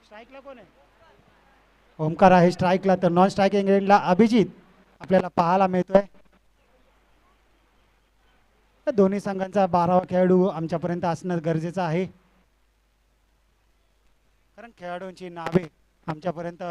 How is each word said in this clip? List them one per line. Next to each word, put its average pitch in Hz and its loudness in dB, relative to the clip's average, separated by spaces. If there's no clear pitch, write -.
स्ट्राईकला 233 -20
कोण 269 -20
आहे? 190 -20
ओमकार 160 2
आहे 180 6
स्ट्राईकला, 185 0
तर 185 -2
नॉन 175 2
स्ट्रायकिंग 196 0
एंडला 196 2
अभिजित 185 2
आपल्याला 185 0
पाहायला 180 0
मिळतोय. 190 0
तर 302 -2
दोन्ही 202 2
संघांचा 190 -2
बारावा 180 2
खेळाडू 185 4
आमच्यापर्यंत 170 -6
असणं 175 -4
गरजेचं 165 -4
आहे, 170 -2
कारण 233 -20
खेळाडूंची 180 -12
नावे 170 -4
आमच्यापर्यंत 170 -10